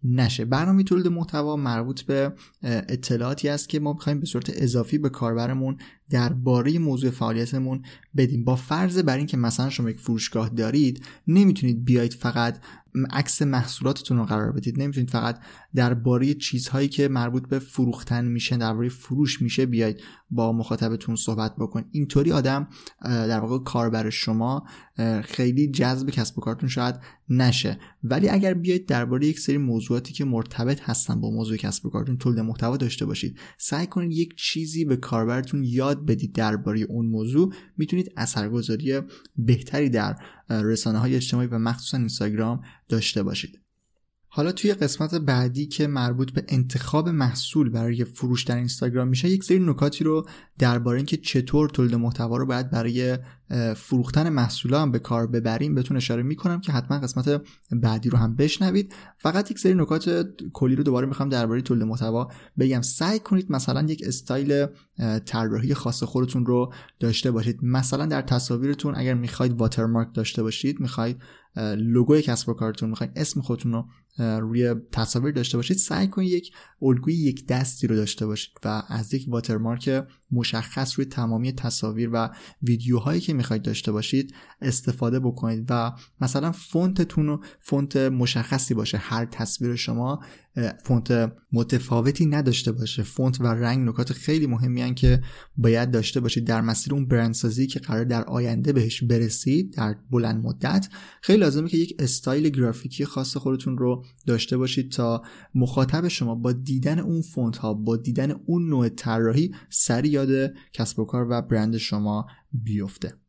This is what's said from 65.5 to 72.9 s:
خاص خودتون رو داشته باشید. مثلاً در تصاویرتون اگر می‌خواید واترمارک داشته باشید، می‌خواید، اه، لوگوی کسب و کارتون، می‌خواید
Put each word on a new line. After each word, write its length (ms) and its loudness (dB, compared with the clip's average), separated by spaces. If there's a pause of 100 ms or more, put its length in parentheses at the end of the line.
خاص 300 -2
خودتون 420 0
رو 280 2 (260)
داشته 320 2
باشید. 320 0
مثلاً 420 2
در 160 0
تصاویرتون 760 0
اگر 180 0
می‌خواید 460 0
واترمارک 540 2
داشته 300 -2
باشید، 360 -2
می‌خواید، 380 -2 (380)
اه، 200 -4
لوگوی 460 6
کسب 280 -2
و 40 0
کارتون، 360 -2
می‌خواید 260 -4